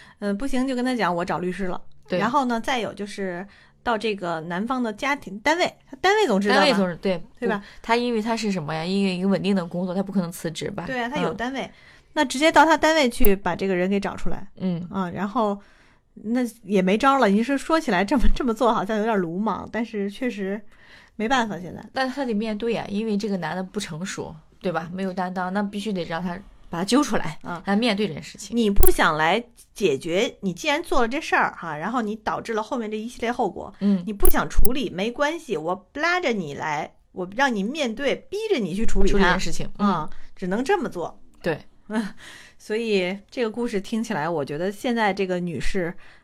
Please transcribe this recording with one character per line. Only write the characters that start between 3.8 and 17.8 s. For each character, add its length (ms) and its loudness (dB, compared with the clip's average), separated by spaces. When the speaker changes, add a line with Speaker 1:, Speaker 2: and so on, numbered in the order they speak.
Speaker 2:
到 140 -2
这 180 -2
个 280 -6
男 240 -4
方 160 -2
的 100 -2
家 240 -2
庭， 240 -14
单 180 2
位， 60 2
他 100 -16
单 160 4
位 100 4
总 140 2
知 80 0
道 80 6
吧？ 40 6
Speaker 1:
单 100 6
位 60 2
总 120 2
是， 80 -6
对， 260 -2
Speaker 2:
对 80 -2
吧？ 100 0
Speaker 1:
不， 60 -10
他 160 2
因 160 0
为 80 0
他 160 -2
是 160 -2
什 100 -2
么 120 -6
呀？ 100 -4
因 200 0
为 120 0
一 60 -4
个 60 2
稳 140 2
定 140 2
的 80 -2
工 220 -4
作， 80 -6
他 80 -2
不 100 -6
可 80 0
能 100 -6
辞 200 -8
职 200 -8
吧？ 160 -8
Speaker 2:
对 160 -4
啊， 60 -4
他 120 -4
有 120 -2
单 200 -6
位。 100 -6
Speaker 1:
嗯。 100 -12
Speaker 2:
那 120 2
直 140 -4
接 140 4
到 140 8
他 100 6
单 180 4
位 140 4
去 260 8
把 220 -2
这 100 -4
个 80 0
人 140 0
给 100 0
找 160 -4
出 140 -2
来。 180 0
Speaker 1:
嗯。 340 -4
Speaker 2:
啊， 200 -6
然 160 -6
后 320 -2
那 260 -4
也 200 2
没 140 2
招 220 4
了。 100 4
你 140 4
是 140 0
说 240 0